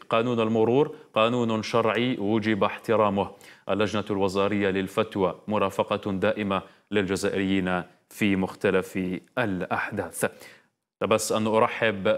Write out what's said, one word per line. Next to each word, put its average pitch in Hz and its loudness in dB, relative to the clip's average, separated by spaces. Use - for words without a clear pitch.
قانون 117 2
المرور 113 2
قانون 113 2
شرعي 117 0
وجب 104 0
احترامه. 101 0
اللجنة 101 0
الوزارية 98 2
للفتوى 95 0
مرافقة 101 -2
دائمة 98 -2
للجزائريين 95 0
في 101 0
مختلف 95 0
الأحداث. 98 -4
بس 107 0
أن 107 0
أرحب 110 0